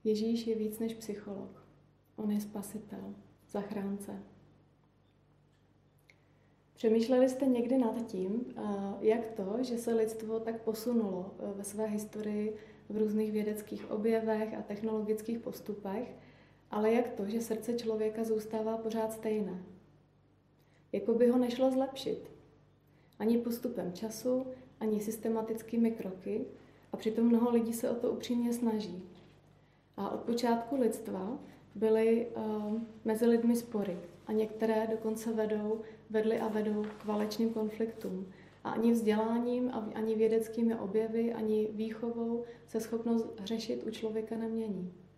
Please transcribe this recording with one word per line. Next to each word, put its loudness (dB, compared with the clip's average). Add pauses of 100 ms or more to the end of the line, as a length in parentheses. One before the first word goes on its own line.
Ježíš 2
je 2
víc -2
než -2
psycholog. -10 (500)
On -2
je 2
spasitel, -10 (360)
zachránce. -6 (2500)
Přemýšleli 6
jste 0
někdy 4
nad 2
tím, -2 (120)
eh, -8 (380)
jak 2
to, -4
že -2
se 0
lidstvo 0
tak -6
posunulo, 0
eh, -6
ve -8
své -4
historii -4 (320)
v -4
různých 2
vědeckých -4
objevech 2
a -6
technologických -2
postupech, -8 (540)
ale 4
jak 4
to, -4
že -2
srdce -4
člověka 0
zůstává -2
pořád -2
stejné? -2 (1300)
Jako 0
by 8
ho 6
nešlo 4
zlepšit. -2 (880)
Ani 4
postupem -2
času, -2 (340)
ani 2
systematickými 0
kroky, -4 (480)
a -6
přitom 2
mnoho 6
lidí 4
se 0
o 2
to 0
upřímně 0
snaží. 0 (920)
A -6
od -4
počátku 0
lidstva 0 (360)
byly, 4
eh, -6 (640)
mezi 4
lidmi 6
spory -2 (280)
a -4
některé 2
dokonce -2
vedou, 0 (300)
vedly 2
a 0
vedou 0 (140)
k -18
válečným 0
konfliktům. -4 (320)
A -2
ani 6
vzděláním, 2
a -4
ani 0
vědeckými 4
objevy, 0
ani 2
výchovou -2 (220)
se -4
schopnost 0 (180)
řešit -4
u -2
člověka -4
nemění. -4 (260)